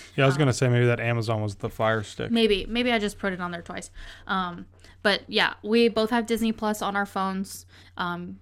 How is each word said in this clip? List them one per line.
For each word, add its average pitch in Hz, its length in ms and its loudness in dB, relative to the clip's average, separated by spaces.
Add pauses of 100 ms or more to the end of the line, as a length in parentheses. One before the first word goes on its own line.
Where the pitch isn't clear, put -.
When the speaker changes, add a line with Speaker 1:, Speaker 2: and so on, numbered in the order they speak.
(160)
Speaker 1:
Yeah, 139 80 4
I - 20 8
was 139 100 4
Speaker 2:
Um, - 40 -4
Speaker 1:
gonna 139 140 4
say 131 140 2
maybe 123 180 4
that 120 140 2
Amazon 113 420 0
was 104 140 -4
the 113 120 -6
Fire 110 340 0
Stick. - 280 -8
Speaker 2:
Maybe. 220 380 2
Maybe 247 240 0
I 226 60 2
just 208 200 -4
put 196 140 -4
it 180 80 -8
on 175 100 -6
their 170 120 -10
twice. 180 280 -12 (360)
Um, 185 400 -6 (360)
but 202 260 2
yeah, 190 340 2
we 233 260 4
both 220 220 0
have 233 160 2
Disney 226 260 0
Plus 214 280 -4
on 196 160 -4
our 202 100 -2
phones. 190 600 -6 (320)
Um, 175 440 -8